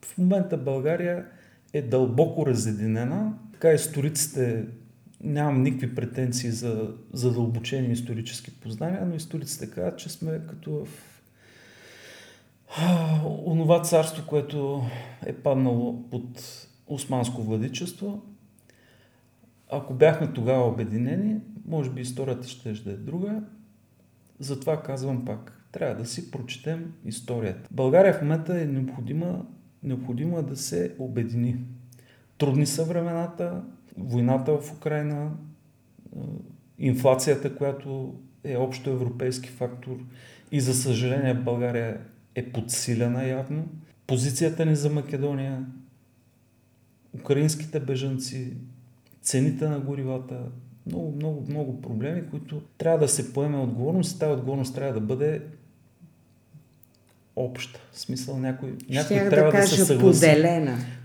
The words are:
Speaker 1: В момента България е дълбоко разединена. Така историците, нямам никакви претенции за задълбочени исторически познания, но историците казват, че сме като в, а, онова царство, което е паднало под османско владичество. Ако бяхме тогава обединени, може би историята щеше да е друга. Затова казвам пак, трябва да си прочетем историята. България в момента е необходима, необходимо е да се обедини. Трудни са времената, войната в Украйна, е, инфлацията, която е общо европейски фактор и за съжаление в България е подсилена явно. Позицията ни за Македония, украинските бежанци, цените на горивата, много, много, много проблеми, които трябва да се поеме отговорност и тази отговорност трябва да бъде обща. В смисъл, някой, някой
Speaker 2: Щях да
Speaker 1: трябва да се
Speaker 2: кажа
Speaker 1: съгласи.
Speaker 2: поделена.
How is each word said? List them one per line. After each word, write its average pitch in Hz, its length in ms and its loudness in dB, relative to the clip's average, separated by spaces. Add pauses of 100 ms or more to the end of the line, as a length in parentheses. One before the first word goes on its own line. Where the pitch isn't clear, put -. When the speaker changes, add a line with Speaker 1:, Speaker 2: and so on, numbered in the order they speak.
Speaker 1:
В - 120 -12
момента 180 400 4
България 160 680 -2 (480)
е 147 80 0
дълбоко 131 640 4
разединена. 113 880 0 (200)
Така 165 180 6
историците, 131 920 0 (600)
нямам 143 400 2
никакви 127 320 0
претенции 123 560 -2
за 110 360 -2 (260)
задълбочени 120 800 0
исторически - 580 -6
познания, 170 540 -6
но 170 100 -2
историците - 540 -8
казват, 180 300 -4
че - 100 -12
сме - 400 -6
като - 220 -10 (140)
в, - 20 -14 (1900)
а, 160 420 4 (260)
онова 165 360 6
царство, 156 460 2
което 143 560 0 (420)
е - 80 -4
паднало 123 760 2
под - 340 -8 (440)
османско 127 540 -2
владичество. 135 800 -4 (1500)
Ако 135 220 -4
бяхме 156 400 6
тогава 127 340 4
обединени, 123 680 0 (320)
може 151 220 -2
би 123 120 -8
историята 127 460 -4
щеше - 360 -10
да 101 80 -8
е 101 60 -6
друга. 180 440 -4 (1000)
Затова 143 420 -4
казвам 131 440 -4
пак, 107 340 -10 (120)
трябва 123 240 -2
да 110 100 -6
си - 260 -10
прочетем 160 600 -8 (120)
историята. 110 680 -6
България 156 420 8
в - 80 -2
момента 160 400 0
е 156 40 0
необходима, 135 800 -4 (380)
необходимо 135 560 -2
е 151 40 -2
да 135 120 -4
се - 440 -4
обедини. 120 580 -2 (800)
Трудни 143 280 4
са 160 200 -2
времената, 170 760 -4 (360)
войната 123 600 2
в 143 160 -6
Украйна, 151 580 -4
е, - 880 -18 (600)
инфлацията, 131 760 4
която 135 580 -4 (300)
е 139 140 -6
общо 131 320 -2
европейски 127 600 -2
фактор 127 460 -8 (560)
и 143 100 2
за 127 120 2
съжаление 127 600 2
в 120 100 0
България 120 540 -2 (380)
е 123 160 -6
подсилена 120 760 -2
явно. 135 400 -4 (400)
Позицията 160 580 2
ни 156 100 6
за 147 140 2
Македония, 135 760 -2 (1500)
украинските 147 680 0
бежанци, 131 720 -4 (680)
цените 131 480 2
на 143 100 -2
горивата, 131 600 -6 (480)
много, 170 280 -4
много, 147 340 -4
много 143 320 -4
проблеми, 139 500 -4
които 151 300 -8 (160)
трябва 165 220 4
да 147 80 6
се 127 260 -2
поеме 143 240 0
отговорност 135 580 0
и - 40 -12
тази 151 140 2
отговорност 131 420 -2
трябва 139 180 -4
да 110 60 -2
бъде 143 420 0 (1900)
обща. 127 440 -6 (120)
В - 80 -20
смисъл, 131 400 -8
някой, 131 300 -4 (200)
някой 139 140 0 (140)
Speaker 2:
Щях 202 60 4
да 202 60 4
Speaker 1:
трябва 151 220 8
да 202 160 8
се - 80 4
Speaker 2:
кажа 190 100 8
Speaker 1:
съгласи. 151 360 8
Speaker 2:
поделена. 156 560 8 (280)